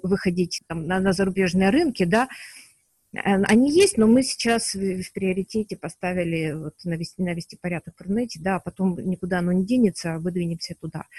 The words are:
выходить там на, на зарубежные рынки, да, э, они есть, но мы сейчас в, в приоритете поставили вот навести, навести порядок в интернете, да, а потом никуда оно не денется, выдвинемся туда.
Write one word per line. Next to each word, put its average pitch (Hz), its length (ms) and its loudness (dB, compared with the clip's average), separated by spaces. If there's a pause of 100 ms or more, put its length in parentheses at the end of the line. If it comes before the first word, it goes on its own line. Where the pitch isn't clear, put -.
выходить 180 640 -2
там 165 180 -6
на, 185 140 0
на 190 120 2
зарубежные 190 580 2
рынки, 269 340 2
да, 220 240 2 (840)
э, - 120 -10
они 214 480 4
есть, 392 260 4
но 220 80 6
мы 247 160 6
сейчас 233 520 -2
в, 190 280 -4
в - 100 -12
приоритете 190 640 -4
поставили 165 760 -4
вот 156 220 -8 (100)
навести, 165 360 -6
навести 170 400 -4
порядок 170 360 -6
в - 40 -20
интернете, 220 400 -4
да, 190 160 0
а 170 40 -4
потом 180 380 -2
никуда 180 420 -2
оно 175 100 0
не 185 160 2
денется, 196 520 0
выдвинемся 170 640 -4
туда. 160 260 -10 (120)